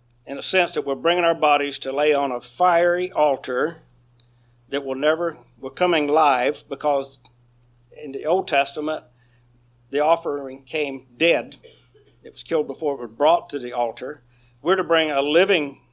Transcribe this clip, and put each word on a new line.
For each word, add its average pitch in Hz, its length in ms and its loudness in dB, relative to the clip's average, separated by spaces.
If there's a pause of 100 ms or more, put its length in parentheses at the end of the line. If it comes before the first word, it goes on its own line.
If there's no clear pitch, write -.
(260)
in 139 140 -10
a - 20 -12
sense, 175 320 0
that 151 100 -4
we're 139 120 -2
bringing 170 300 0
our 165 100 2
bodies 147 440 0
to 135 120 -8
lay 147 220 0
on 139 180 0
a 123 100 -6
fiery 175 720 2
altar 147 720 -2 (880)
that 139 160 -6
will 131 100 -4
never, 160 420 -2 (220)
we're 135 100 -10
coming 160 380 2
live, 143 640 2
because 139 500 -2 (840)
in 143 80 -14
the 135 140 -10
Old 185 220 0
Testament, 151 560 -2 (840)
the 139 100 -2
offering 143 640 0
came 139 440 -6 (100)
dead. 143 380 2 (680)
It - 100 -20
was - 100 -20
killed 156 240 0
before 147 280 -4
it 120 40 -14
was 113 180 -12
brought 165 320 2
to 143 100 -8
the 123 140 -10
altar. 123 480 -6 (400)
We're 170 140 2
to 190 80 -2
bring 160 260 2
a 139 120 0
living 156 600 2 (120)